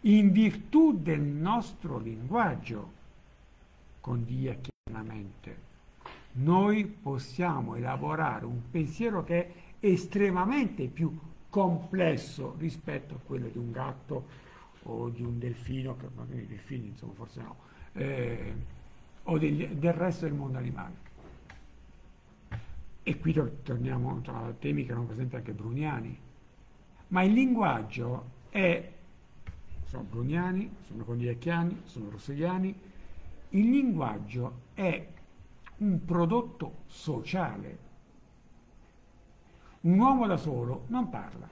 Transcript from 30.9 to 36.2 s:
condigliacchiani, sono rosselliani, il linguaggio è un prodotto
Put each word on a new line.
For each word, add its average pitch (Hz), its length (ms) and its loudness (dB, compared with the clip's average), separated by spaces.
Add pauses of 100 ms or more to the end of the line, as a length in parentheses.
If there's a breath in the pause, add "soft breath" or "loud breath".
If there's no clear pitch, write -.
condigliacchiani, 120 800 0
sono 104 260 -10
rosselliani, 170 680 -2 (720 loud breath)
il 208 200 6
linguaggio 123 920 0 (120)
è 185 320 0 (720)
un 202 260 2
prodotto 170 840 2